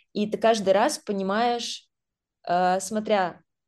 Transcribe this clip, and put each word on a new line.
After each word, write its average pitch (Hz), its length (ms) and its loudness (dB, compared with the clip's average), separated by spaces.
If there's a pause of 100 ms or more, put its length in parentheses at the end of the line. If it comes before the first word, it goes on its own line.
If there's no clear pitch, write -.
(140)
и 208 120 -2
ты 208 120 -6
каждый 214 340 2
раз 233 260 2
понимаешь, 220 880 -4 (640)
э, 180 320 2
смотря 208 640 -2 (260)